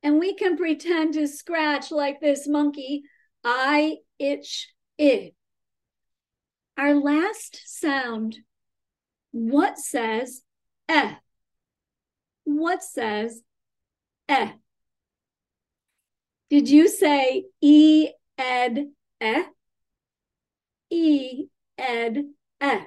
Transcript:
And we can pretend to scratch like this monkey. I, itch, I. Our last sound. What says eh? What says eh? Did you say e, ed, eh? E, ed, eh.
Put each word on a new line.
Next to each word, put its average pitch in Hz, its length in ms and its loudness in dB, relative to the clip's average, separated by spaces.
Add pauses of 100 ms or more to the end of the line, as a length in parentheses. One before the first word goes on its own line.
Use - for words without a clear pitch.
And 294 160 2
we 370 160 0
can 359 220 0
pretend 320 600 -2
to 302 120 -2
scratch 294 640 -4
like 285 300 -4
this 285 260 0
monkey. 285 560 -4 (400)
I, 294 540 0 (200)
itch, - 540 -8 (260)
I. 220 360 0 (1400)
Our 285 160 2
last 294 720 -2
sound. 233 720 -6 (920)
What 269 460 0
says 233 680 -6 (440)
eh? 254 280 0 (1300)
What 320 360 -2
says 226 600 -8 (880)
eh? 262 240 0 (2000)
Did 285 200 4
you 302 180 8
say 285 560 0 (160)
e, 302 520 8 (260)
ed, 254 540 -4 (280)
eh? 226 240 0 (1500)
E, 294 580 0 (300)
ed, 233 460 -4 (380)
eh. 240 260 -2